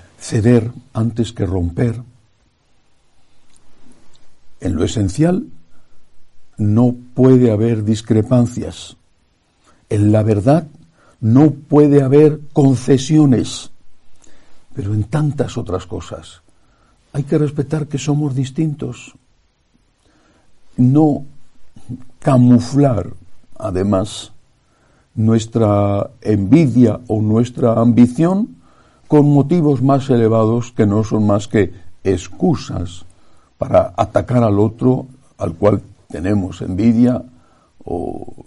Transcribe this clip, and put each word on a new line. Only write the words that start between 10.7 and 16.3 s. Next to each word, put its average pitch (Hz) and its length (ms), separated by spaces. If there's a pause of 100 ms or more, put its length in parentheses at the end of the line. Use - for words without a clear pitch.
no 127 300
puede 143 520
haber 147 380 (120)
concesiones. 139 1160 (1040)
Pero 98 180
en 107 120
tantas 147 520
otras 90 280
cosas - 560 (720)